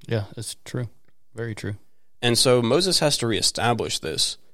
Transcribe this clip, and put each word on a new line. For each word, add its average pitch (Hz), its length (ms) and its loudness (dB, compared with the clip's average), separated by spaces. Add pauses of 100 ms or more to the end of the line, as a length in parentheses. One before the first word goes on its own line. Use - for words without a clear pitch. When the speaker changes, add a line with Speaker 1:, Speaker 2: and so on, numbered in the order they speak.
Speaker 1:
Yeah, 110 200 -2 (100)
it's - 180 -10 (100)
true. 123 240 -8 (460)
Very 113 220 -8
true. 104 180 -6 (480)
Speaker 2:
And 120 160 4
so 123 240 6
Moses 160 380 2
has 151 180 2
to 120 80 -2
reestablish 107 720 0
this. - 380 -4 (180)